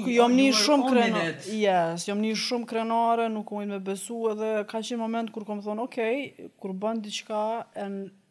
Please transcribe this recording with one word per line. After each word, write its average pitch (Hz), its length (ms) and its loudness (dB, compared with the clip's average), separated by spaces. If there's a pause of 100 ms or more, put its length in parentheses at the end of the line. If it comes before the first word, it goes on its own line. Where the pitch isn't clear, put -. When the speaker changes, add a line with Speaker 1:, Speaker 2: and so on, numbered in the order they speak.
(160)
Speaker 1:
jom 240 160 8
Speaker 2:
oh, 254 40 6
Speaker 1:
ni 269 120 8
Speaker 2:
you 262 60 6
were - 120 4
Speaker 1:
shumë 285 180 6
Speaker 2:
on 262 100 2
Speaker 1:
krena-, 180 360 2
Speaker 2:
it. 156 240 -8
Speaker 1:
yes, 180 540 2
jom 208 140 -2
ni 220 120 0
shumë 233 320 -2
krenare, 226 640 0
nuk 214 220 -6
mujt 208 180 -6
me 202 100 -6
besu, 196 420 -6 (100)
edhe 214 360 -2
ka 226 120 -6
qenë 226 180 -6
moment 226 340 -4
kur 208 140 -10
kom 208 160 -6
thonë, 214 240 -6
"Okej, 247 640 -4 (100)
kur 190 140 -8
bën 214 280 -4
diçka 214 640 -6 (100)
and 196 340 -8 (220)